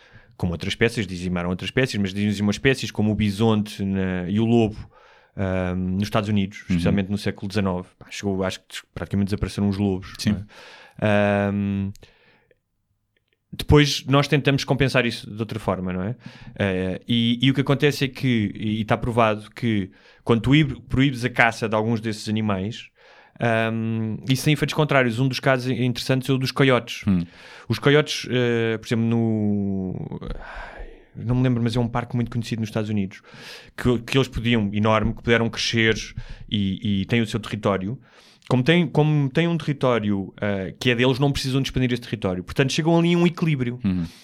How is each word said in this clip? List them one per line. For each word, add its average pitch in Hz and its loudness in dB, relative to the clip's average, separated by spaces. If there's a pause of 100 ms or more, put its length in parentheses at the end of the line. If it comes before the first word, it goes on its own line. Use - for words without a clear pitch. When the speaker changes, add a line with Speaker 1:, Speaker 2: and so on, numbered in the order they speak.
(360)
Speaker 1:
Como 90 -2
outras 82 -6
espécies, 113 0
dizimaram 90 -4
outras 92 -6
espécies, 127 -2
mas 95 -2
dizimam 104 0
espécies 127 0
como 107 0
o 107 0
bisonte 107 0
na, 92 -2
e 104 0
o 113 2
lobo, 113 4 (600)
ahm, 92 -2 (200)
nos 98 0
Estados 104 -2
Unidos, 101 0
Speaker 2:
Uhum. - -20 (100)
Speaker 1:
especialmente 95 0
no 101 -2
século 101 -6
dezenove. 95 -2 (120)
Pá, - -20
chegou, 95 -4
acho 95 -4
que - -20
des-, - -14 (100)
praticamente 98 -2
desapareceram 101 -2
os 95 -2
lobos, 95 -2
Speaker 2:
Sim. - 0
Speaker 1:
não 92 -2 (640)
é? 101 2
Ahm, 101 0 (1600)
depois - 4
nós 139 4
tentamos 139 2
compensar 131 2
isso - -6
de 104 -8
outra 110 -6
forma, 92 -2
não 92 -2
é? 113 -4 (420)
Eh, 92 -2
e, 120 2
e 135 4
o 135 4
que 135 -2
acontece 139 0
é - 0
que, 117 0
e, 107 -2
e 104 -4
tá 117 0
provado 110 0
que 104 -2 (340)
quando 117 2
tu 120 4
ib-, 147 4
proíbes 127 2
a 123 0
caça 117 2
de 104 -4
alguns 110 2
desses 110 -6
animais, 107 -2 (500)
ahm, 113 0 (120)
isso 131 2
tem 156 6
efeitos 143 -2
contrários. 135 2
Um 135 4
dos 127 -2
casos 131 0
interessantes 127 -2
é 139 4
o 131 2
dos 131 -2
coiotes. 127 2
Speaker 2:
Hum. 90 4 (440)
Speaker 1:
Os 113 -2
coiotes, 147 2
eh, 117 0
por 107 -10
exemplo, 113 0
no, 104 0
ai, - -12 (280)
não 107 -4
me 127 2
lembro, 123 2
mas 117 0
é 127 0
um 120 0
parque 117 -6
muito 120 -2
conhecido 113 -4
nos 107 -4
Estados 110 -4
Unidos, 98 -4 (560)
que, 123 2
que - -2
eles 131 2
podiam, 113 0
enorme, 110 2
que - -8
puderam 117 2
crescer 113 2 (520)
e, 98 0
e 92 -2
têm 117 2
o 117 0
seu 110 -4
território. 104 -2 (480)
Como 127 2
têm, 165 4
como 151 2
têm 165 0
um 170 0
território, 107 0
eh, 98 -4
que 127 0
é 120 4
deles, 123 2
não 143 2
precisam 135 -2
de 131 -2
expandir 127 0
esse 123 -2
território. 92 -4
Portanto, 139 0
chegam 165 4
ali 170 4
a 175 4
um 175 6
equilíbrio. 135 0
Speaker 2:
Uhum. 90 0 (180)